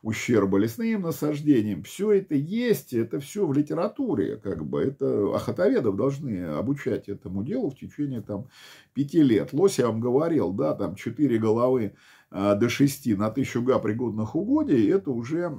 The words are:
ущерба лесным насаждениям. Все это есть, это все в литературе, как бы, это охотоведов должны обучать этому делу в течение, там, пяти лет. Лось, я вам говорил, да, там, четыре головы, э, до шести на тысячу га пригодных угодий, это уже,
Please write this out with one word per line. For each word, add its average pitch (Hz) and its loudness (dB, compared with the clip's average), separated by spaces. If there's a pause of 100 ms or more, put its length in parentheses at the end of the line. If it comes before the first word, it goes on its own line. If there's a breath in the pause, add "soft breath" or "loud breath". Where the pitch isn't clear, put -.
ущерба 104 2
лесным 214 0
насаждениям. 147 0
Все 202 -2
это 196 0
есть, 196 -2
это 117 -2
все 185 -4
в 139 -2
литературе, 156 -2
как 85 -6
бы, 73 -4
это 127 -2
охотоведов 175 0
должны 127 -4
обучать 101 -4
этому 98 -8
делу 196 -4
в - -16
течение, 127 -8
там, - -8 (460 loud breath)
пяти 143 2
лет. 110 4
Лось, 190 2
я 123 4
вам 113 0
говорил, 123 2
да, 147 0
там, 95 -4
четыре 117 0
головы, 117 2 (380 soft breath)
э, 101 2
до 113 2
шести 135 2
на 107 0
тысячу 123 -2
га 127 4
пригодных 110 -4
угодий, 202 4
это 190 2
уже, 143 -4